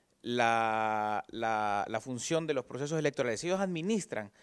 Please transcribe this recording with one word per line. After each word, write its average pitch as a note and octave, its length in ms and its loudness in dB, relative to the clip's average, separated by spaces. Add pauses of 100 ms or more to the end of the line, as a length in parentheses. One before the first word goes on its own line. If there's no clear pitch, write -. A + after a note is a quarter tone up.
(220)
la, A2 1080 2
la, G#2+ 580 0
la A2 120 -2
función D#3 460 -2
de D3+ 80 0
los B2+ 100 -2
procesos D3 320 -4
electorales, C3+ 440 0
si E3+ 80 -4
ellos F#3 100 2
administran F3 720 -2 (120)